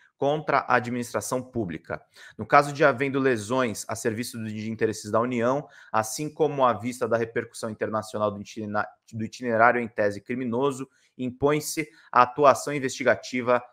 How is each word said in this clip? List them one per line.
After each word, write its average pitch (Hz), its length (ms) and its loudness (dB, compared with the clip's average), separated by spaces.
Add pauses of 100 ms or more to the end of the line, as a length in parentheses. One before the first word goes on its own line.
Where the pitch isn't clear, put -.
(180)
contra 151 420 0
a - 160 2
administração 120 680 -2
pública. 92 600 -8 (360)
No 107 80 -8
caso 147 260 4
de 139 100 -2
havendo 139 360 2
lesões 123 680 0
a 113 80 -6
serviço 117 480 -6
de 110 280 -8
interesses 110 400 -4
da 110 100 2
União, 127 480 0 (240)
assim 110 360 -2
como 143 360 0
à 120 80 6
vista 120 340 -4
da 113 120 2
repercussão - 500 -6
internacional 107 600 -4
do 101 100 -8
itinera-, 104 480 -6 (240)
do 110 120 -6
itinerário 120 560 4
em 117 60 -4
tese 104 360 -2
criminoso, 127 680 -4 (300)
impõe-se 147 680 -2 (220)
a 123 120 8
atuação 139 500 4
investigativa 123 920 0 (100)